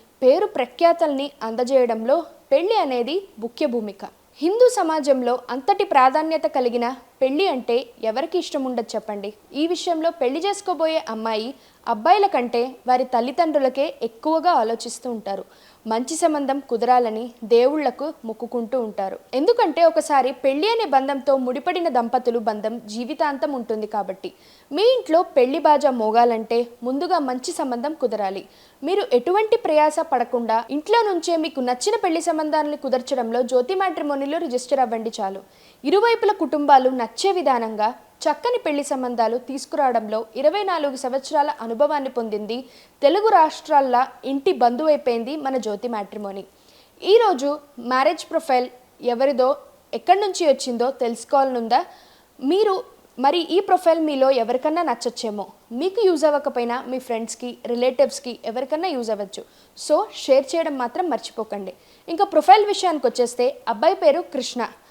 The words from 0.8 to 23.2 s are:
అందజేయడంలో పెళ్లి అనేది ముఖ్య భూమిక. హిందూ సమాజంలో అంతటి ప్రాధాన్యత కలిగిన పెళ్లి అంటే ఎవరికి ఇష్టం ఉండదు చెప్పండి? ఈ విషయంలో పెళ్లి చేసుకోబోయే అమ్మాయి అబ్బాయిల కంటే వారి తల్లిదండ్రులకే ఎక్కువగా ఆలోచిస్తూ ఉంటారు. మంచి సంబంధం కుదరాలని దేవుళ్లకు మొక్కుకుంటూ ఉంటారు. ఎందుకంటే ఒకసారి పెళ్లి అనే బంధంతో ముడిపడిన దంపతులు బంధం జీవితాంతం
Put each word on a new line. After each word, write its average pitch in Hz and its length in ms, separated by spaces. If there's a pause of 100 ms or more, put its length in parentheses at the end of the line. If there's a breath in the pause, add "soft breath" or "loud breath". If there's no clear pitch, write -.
అందజేయడంలో 240 840 (260)
పెళ్లి 359 260
అనేది 285 500 (120)
ముఖ్య 233 260
భూమిక. 220 400 (320)
హిందూ 453 320
సమాజంలో 277 720 (100)
అంతటి 277 340
ప్రాధాన్యత 311 600
కలిగిన 247 520 (260)
పెళ్లి 285 260
అంటే 254 420 (140)
ఎవరికి 254 340
ఇష్టం 311 260
ఉండదు 240 320
చెప్పండి? 208 380 (200)
ఈ 294 140
విషయంలో 330 420
పెళ్లి 285 300
చేసుకోబోయే 330 680
అమ్మాయి 220 460 (320 soft breath)
అబ్బాయిల 311 380
కంటే 247 500 (120)
వారి 254 160
తల్లిదండ్రులకే 269 960
ఎక్కువగా 311 500
ఆలోచిస్తూ 233 600
ఉంటారు. 196 340 (420 soft breath)
మంచి 247 280
సంబంధం 294 440
కుదరాలని 240 720 (120)
దేవుళ్లకు 262 720 (120)
మొక్కుకుంటూ 233 560
ఉంటారు. 202 380 (140)
ఎందుకంటే 339 520
ఒకసారి 302 460
పెళ్లి 277 360
అనే 453 180
బంధంతో 269 520
ముడిపడిన 285 520
దంపతులు 240 500
బంధం 220 460
జీవితాంతం 277 680